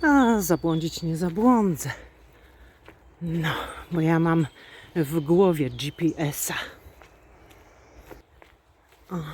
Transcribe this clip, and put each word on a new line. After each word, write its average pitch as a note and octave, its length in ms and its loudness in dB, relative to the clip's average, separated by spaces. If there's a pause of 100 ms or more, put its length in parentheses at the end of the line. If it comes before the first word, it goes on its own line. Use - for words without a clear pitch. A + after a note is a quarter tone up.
A C4 380 4
zabłądzić E3 640 -2
nie E3 140 -4
zabłądzę. F3+ 760 2 (1300)
No, D#3+ 320 -4 (380)
bo E3+ 80 0
ja D#3+ 180 4
mam E3 280 2 (500)
w D#3 240 -2
głowie D#3+ 500 2
G B2 220 -8
P E3+ 120 -4 (120)
S-a. D3 380 -4 (2500)
O, F3 40 -6 (160)